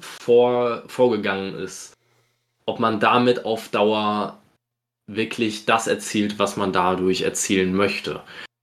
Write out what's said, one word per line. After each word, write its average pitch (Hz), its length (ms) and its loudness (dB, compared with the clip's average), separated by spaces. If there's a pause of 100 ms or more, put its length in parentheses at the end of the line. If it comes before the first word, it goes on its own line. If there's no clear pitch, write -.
vor-, 120 840 2
vorgegangen 104 680 0
ist, - 400 -12 (720)
ob 107 120 -4
man 110 220 0
damit 123 440 4
auf 110 240 -4
Dauer 104 720 0 (680)
wirklich 110 560 -4
das - 240 2
erzielt, 104 500 -2
was 101 180 -2
man 98 160 0
dadurch 92 500 2
erzielen 92 520 0
möchte. 98 480 -2 (400)